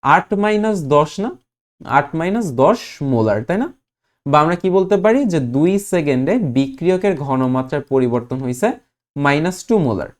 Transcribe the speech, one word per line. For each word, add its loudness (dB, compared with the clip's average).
আট 2
মাইনাস 0
দশ 4
না? -6
আট -2
মাইনাস -2
দশ 4
মোলার, 2
তাই 0
না? -4
বা 4
আমরা 2
কি 0
বলতে 2
পারি 4
যে 2
দুই 2
সেকেন্ডে 0
বিক্রিয়কের 0
ঘনমাত্রার -2
পরিবর্তন 0
হইছে -2
মাইনাস 0
টু 2
মোলার। -4